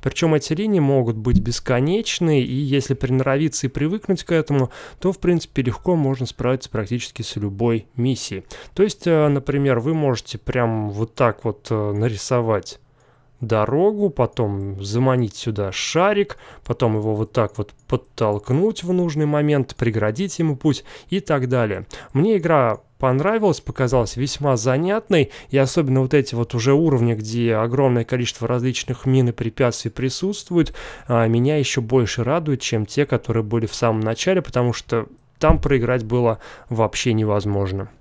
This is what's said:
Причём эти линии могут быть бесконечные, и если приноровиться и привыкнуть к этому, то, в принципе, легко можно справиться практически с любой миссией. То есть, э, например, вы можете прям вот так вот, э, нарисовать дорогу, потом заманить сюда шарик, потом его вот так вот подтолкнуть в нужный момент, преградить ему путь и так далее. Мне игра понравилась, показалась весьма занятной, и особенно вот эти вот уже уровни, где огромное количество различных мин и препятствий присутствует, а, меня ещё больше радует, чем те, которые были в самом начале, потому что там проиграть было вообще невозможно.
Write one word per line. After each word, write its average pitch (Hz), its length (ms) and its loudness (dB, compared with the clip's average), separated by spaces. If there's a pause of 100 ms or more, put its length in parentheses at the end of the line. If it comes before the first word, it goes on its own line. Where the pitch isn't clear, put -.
Причём 156 320 0
эти 151 200 0
линии 202 260 0
могут 131 380 2
быть 117 240 2
бесконечные, 143 1000 0
и 127 120 -4
если 139 380 0
приноровиться 135 720 0
и - 20 0
привыкнуть 175 540 -2
к - 80 -4
этому, 143 400 2 (300)
то, 185 100 0
в 185 80 -6
принципе, 165 440 0
легко 165 340 0
можно 135 280 0
справиться 127 440 -4
практически 113 540 -6
с - 120 -8
любой 107 520 -2 (100)
миссией. 120 480 -2 (280)
То 185 100 2
есть, - 220 -2
э, 156 220 4
например, 139 520 0
вы 143 140 -2
можете 139 440 -2
прям 113 540 -2
вот 107 220 -4
так 117 300 0
вот, - 280 -6
э, 107 200 -2
нарисовать 110 880 -2 (600)
дорогу, 147 720 2
потом 98 720 -2
заманить 123 520 0
сюда 101 360 -4
шарик, 202 680 0 (260)
потом 117 340 0
его 107 180 -2
вот 107 160 -4
так 110 260 0
вот - 140 -6 (160)
подтолкнуть 123 960 -2
в 175 100 -2
нужный 165 320 0
момент, 147 500 0
преградить 110 640 -2
ему 156 180 0
путь 143 280 0 (260)
и 196 120 0
так 135 280 -2
далее. 107 380 0 (260)
Мне 196 240 4
игра 151 440 2 (180)
понравилась, 160 600 2
показалась 120 560 0
весьма 135 420 0
занятной, 160 760 2 (180)
и 135 80 0
особенно 135 440 2
вот 131 120 0
эти 139 220 2
вот 117 180 -2
уже 123 200 2
уровни, 135 420 4
где 113 400 0
огромное 120 480 2
количество 120 440 -4
различных 123 600 -4
мин 131 220 4
и - 20 -4
препятствий 117 580 -2
присутствует, 170 840 -2 (320)
а, 117 180 2
меня 120 320 2
ещё 135 240 0
больше 117 420 0
радует, 151 380 -2
чем 107 240 -2
те, 143 220 -2
которые 113 340 -2
были 110 240 -2
в - 80 -6
самом 110 280 0
начале, 151 420 0
потому 123 280 0
что 113 360 -4 (320)
там 311 180 6
проиграть 127 460 0
было 113 340 0 (320)
вообще 113 440 0
невозможно. 101 760 0 (120)